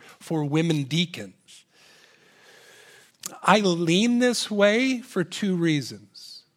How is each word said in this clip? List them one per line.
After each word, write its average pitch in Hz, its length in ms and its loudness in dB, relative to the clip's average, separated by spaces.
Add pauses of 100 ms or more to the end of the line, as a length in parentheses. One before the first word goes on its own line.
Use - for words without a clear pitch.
(180)
for 156 260 -4
women 156 380 0
deacons. 135 840 -6 (1800)
I 202 180 4
lean 185 580 2
this 247 320 0
way 226 500 2
for 190 240 -4
two 185 320 -4
reasons. 143 880 -4 (140)